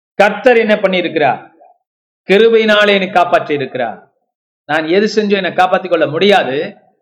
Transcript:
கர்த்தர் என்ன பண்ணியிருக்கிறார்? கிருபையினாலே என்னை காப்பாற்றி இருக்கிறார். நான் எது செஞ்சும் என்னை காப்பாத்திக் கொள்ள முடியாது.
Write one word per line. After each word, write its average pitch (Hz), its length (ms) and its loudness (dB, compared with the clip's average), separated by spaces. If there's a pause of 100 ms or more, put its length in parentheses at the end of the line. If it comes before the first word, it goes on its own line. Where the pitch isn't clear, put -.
(120)
கர்த்தர் 208 440 2
என்ன 214 180 0
பண்ணியிருக்கிறார்? 165 760 -2 (800)
கிருபையினாலே 214 580 4
என்னை 190 220 0
காப்பாற்றி 175 440 0
இருக்கிறார். 123 580 -8 (540)
நான் 156 220 -4
எது 190 180 0
செஞ்சும் 208 300 -2
என்னை 180 160 -4
காப்பாத்திக் 185 380 -2
கொள்ள 160 180 0
முடியாது. 165 720 -2 (240)